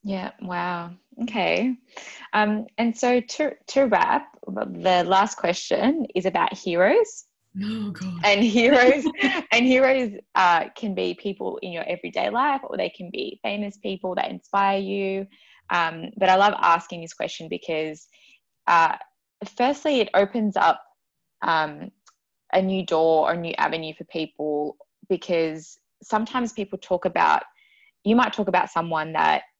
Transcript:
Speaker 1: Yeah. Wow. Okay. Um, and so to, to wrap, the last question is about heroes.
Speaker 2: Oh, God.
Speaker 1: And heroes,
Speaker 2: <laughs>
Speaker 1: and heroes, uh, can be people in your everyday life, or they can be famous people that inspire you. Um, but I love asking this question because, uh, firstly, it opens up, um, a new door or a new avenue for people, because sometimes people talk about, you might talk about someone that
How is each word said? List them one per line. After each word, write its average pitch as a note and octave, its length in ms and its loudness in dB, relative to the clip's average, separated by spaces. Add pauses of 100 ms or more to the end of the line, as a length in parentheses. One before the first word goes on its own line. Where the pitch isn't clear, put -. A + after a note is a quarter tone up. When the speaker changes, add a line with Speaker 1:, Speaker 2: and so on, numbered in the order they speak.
Speaker 1:
Yeah. F#3+ 260 -6 (100)
Wow. F3 520 -6 (300)
Okay. G#3+ 540 -2 (560)
Um, G#3+ 340 0 (120)
and A#3 180 0
so B3 240 2
to, C#4 320 -4 (160)
to C4+ 180 2
wrap, G#3 420 2 (180)
the F3+ 600 0
last F#3+ 300 2
question A#3 800 0
is F3+ 100 -2
about F3+ 320 0
heroes. G#3+ 680 2 (380)
Speaker 2:
Oh, G#3+ 280 -6
God. F3+ 340 -10
Speaker 1:
And G3+ 200 4
heroes, B3 600 6 (240)
Speaker 2:
<laughs> - 240 -2
Speaker 1:
and A#3 140 4
heroes, B3+ 460 4 (240)
uh, F3 400 4
can G3+ 180 -6
be F3+ 200 -2
people G3 480 -6
in F3+ 100 -10
your E3 120 -8
everyday F3+ 460 -4
life, C4+ 340 0
or - 120 -10
they F#3 140 -2
can F3+ 200 -16
be - 320 -10
famous G#3 360 -6
people F#3+ 360 -8
that - 160 -4
inspire G3 480 -2
you. G3 480 -4 (440)
Um, E3 460 -4
but F#3+ 120 2
I F#3 80 6
love G3+ 260 4
asking E3+ 380 0
this E3 120 -14
question D#3+ 360 -10
because, D#3 580 -6 (640)
uh, E3 280 4 (600)
firstly, C#4+ 440 0
it G#3 140 0
opens G3+ 420 2
up, - 240 2 (640)
um, D#3 480 -2 (640)
a F#3+ 100 4
new F#3+ 240 -2
door D#3+ 420 2
or D#3+ 40 0
a E3+ 40 0
new E3+ 220 -6
avenue D#3+ 400 -4
for F3 60 -16
people, D3+ 720 -6 (320)
because E3 680 -4 (260)
sometimes A3+ 500 -4
people G3 260 -8
talk F3+ 260 -4
about, E2+ 380 2 (640)
you G#3 120 2
might A3 160 2
talk G3 160 -4
about F3+ 220 0
someone D#3+ 420 -4
that D#2+ 300 2 (180)